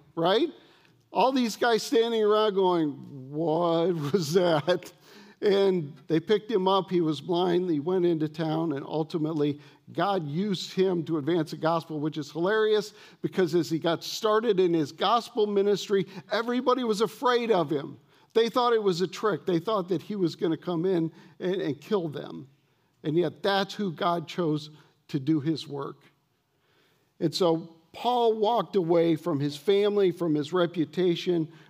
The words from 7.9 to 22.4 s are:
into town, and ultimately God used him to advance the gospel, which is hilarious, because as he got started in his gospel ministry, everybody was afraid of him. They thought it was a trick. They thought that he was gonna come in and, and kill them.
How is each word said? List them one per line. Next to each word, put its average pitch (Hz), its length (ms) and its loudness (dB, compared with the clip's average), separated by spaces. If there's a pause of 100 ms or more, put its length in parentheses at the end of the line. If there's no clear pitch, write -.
into 156 220 0
town, 160 440 -2
and 139 140 -6
ultimately 151 720 -2 (320)
God 180 340 -2
used 180 460 -4
him 185 320 0
to 160 140 -4
advance 156 320 0
the 151 80 -10
gospel, 156 420 -2
which 151 180 -4
is 143 120 -8
hilarious, 214 600 0 (280)
because 170 340 0
as 165 140 2
he 160 100 -2
got 170 240 -2
started 220 560 0
in 185 140 4
his 151 180 0
gospel 214 560 0
ministry, 202 600 0 (260)
everybody 247 500 0
was 220 200 0
afraid 240 500 0
of 170 180 2
him. 147 280 -6 (340)
They 226 160 4
thought 240 240 2
it 220 100 4
was 185 180 0
a 185 60 0
trick. 185 380 -2
They 175 140 0
thought 185 320 -2
that 165 120 -2
he 208 140 -8
was 165 180 0
gonna 170 220 -2
come 175 300 -4
in 165 260 0 (260)
and, 185 220 -4
and 156 200 -4
kill 180 280 -4
them. 139 400 -12 (540)